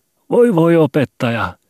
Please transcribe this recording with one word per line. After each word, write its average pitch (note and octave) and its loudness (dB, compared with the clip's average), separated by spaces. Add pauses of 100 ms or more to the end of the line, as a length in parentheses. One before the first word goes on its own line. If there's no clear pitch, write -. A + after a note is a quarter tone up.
(300)
Voi, A#3+ 2
voi, E3+ 2
opettaja. A#2+ -2 (120)